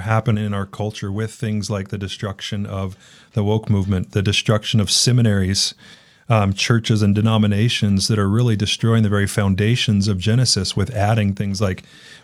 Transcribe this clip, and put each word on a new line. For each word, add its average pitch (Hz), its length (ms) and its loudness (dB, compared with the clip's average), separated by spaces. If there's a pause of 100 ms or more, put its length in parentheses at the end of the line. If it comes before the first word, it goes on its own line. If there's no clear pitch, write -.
happening 110 400 0
in 104 80 -4
our 98 140 -4
culture 104 440 -6
with 107 220 -6
things 104 360 -4
like 98 200 -4
the 107 80 -8
destruction 101 720 -8
of 95 280 -6 (380)
the 107 100 0
woke 110 280 0
movement, 98 400 0
the 104 100 0
destruction 107 580 0
of 98 120 0
seminaries, 101 840 2 (560)
um, 101 240 2
churches 113 480 0
and 101 140 4
denominations 104 960 2
that 113 100 2
are 98 100 2
really 113 260 2
destroying 113 480 2
the 104 60 2
very 101 180 0
foundations 101 800 2
of 98 120 0
Genesis 107 560 0
with 98 160 0
adding 104 420 0
things 101 260 -4
like 95 240 -2 (400)